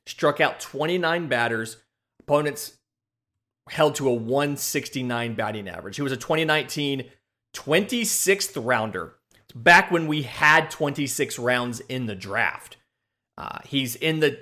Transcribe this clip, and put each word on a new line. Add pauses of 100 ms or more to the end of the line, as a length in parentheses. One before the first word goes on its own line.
struck
out
twenty-nine
batters. (440)
Opponents (920)
held
to
a
one
sixty-nine
batting
average.
He
was
a
twenty
nineteen (440)
twenty-sixth
rounder, (400)
back
when
we
had
twenty-six
rounds
in
the
draft. (600)
Uh,
he's
in
the,